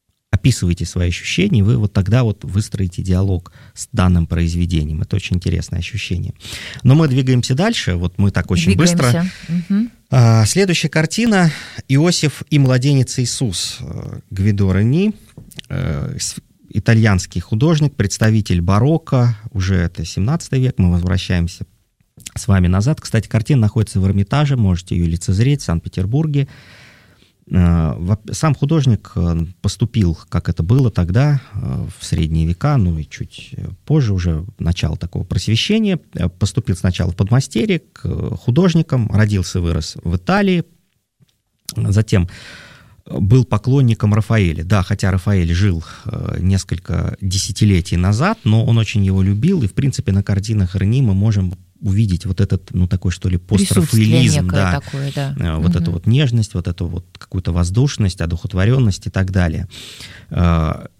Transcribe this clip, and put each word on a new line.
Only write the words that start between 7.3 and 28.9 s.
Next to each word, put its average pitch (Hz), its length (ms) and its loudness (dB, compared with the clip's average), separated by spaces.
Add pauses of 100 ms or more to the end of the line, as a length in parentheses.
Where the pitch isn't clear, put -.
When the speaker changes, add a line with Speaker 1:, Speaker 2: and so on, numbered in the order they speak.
Speaker 1:
дальше. 185 400 -2
Вот 87 220 -4
мы 98 120 2
так 90 220 -2
очень 90 240 2
Speaker 2:
Двигаемся. 175 200 4
Speaker 1:
быстро. 165 280 2 (240)
Speaker 2:
Мгм. 196 420 -2 (200)
Speaker 1:
А, 113 360 6
следующая 180 420 0
картина 185 640 2 (380)
«Иосиф 151 600 2
и 147 120 4
младенец 131 580 2
Иисус», - 600 -4
э, - 400 -10 (100)
Гвидо 101 420 2
Рени, 135 420 2 (540)
э, 85 480 -6
с-, - 200 -8 (340)
итальянский 107 720 2
художник, 147 560 0
представитель 104 640 0
барокко, 120 760 2 (140)
уже 95 260 -2
это 85 280 -2
семнадцатый 131 560 -2
век, 127 180 0
мы 90 140 4
возвращаемся 90 720 -2 (680)
с - 140 -12
вами 92 180 4
назад. 101 340 0
Кстати, - 280 -4
картина 117 340 0
находится 104 380 0
в 92 60 2
Эрмитаже, 135 500 0
можете 95 400 0
ее 85 100 0
лицезреть 98 560 0
в - 20 -14
Санкт-Петербурге. 135 840 -2 (1040)
Э, 85 460 2
во-, 87 220 -2 (140)
сам 156 220 0
художник, 139 600 0